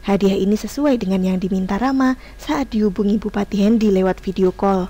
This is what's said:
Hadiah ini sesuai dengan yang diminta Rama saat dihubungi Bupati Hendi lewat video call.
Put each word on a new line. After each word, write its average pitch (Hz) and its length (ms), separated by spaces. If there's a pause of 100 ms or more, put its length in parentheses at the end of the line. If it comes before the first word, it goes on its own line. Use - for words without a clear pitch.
Hadiah 196 320
ini 202 160
sesuai 277 400
dengan 190 240
yang 185 240
diminta 190 320
Rama 262 400 (240)
saat 294 320
dihubungi 208 480
Bupati 202 400
Hendi 214 320
lewat 185 320
video 185 320
call. 190 340